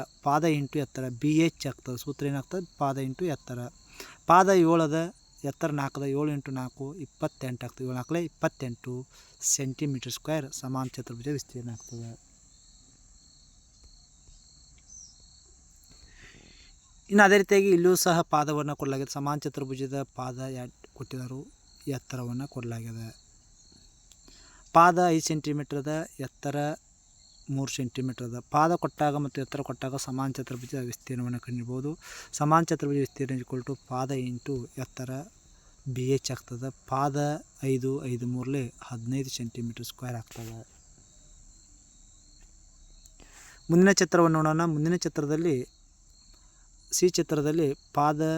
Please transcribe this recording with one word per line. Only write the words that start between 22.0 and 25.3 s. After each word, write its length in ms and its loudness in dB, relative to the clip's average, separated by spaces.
ಕೊಡಲಾಗಿದೆ. 800 -10
ಪಾದ 260 8
ಐದು 120 4
ಸೆಂಟಿಮೀಟರ್ 580 -4